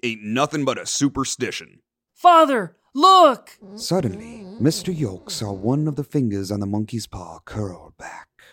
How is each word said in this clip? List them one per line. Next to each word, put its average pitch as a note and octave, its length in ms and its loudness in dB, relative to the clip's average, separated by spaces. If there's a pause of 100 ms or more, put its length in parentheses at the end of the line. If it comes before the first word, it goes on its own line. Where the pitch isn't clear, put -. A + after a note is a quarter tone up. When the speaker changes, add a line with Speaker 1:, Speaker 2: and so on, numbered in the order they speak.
Speaker 1:
ain't A2+ 200 -6
nothing C#3 420 -2
but A#2+ 140 0
a F2 80 -12
superstition. - 920 -4 (340)
Speaker 2:
Father, C#4+ 640 4 (180)
look! E4 640 6 (180)
Speaker 3:
Suddenly, E3 680 -6 (160)
Mister D#3+ 320 0
York B2 380 -6
saw G2+ 220 -6
one B2+ 360 0
of C#3+ 80 -6
the D3 80 -6
fingers G2+ 460 -2
on G#2 100 -2
the G2+ 60 -4
monkey's G#2 400 -6
paw E2 380 -16
curl F#2 540 -12
back. - 300 -18 (240)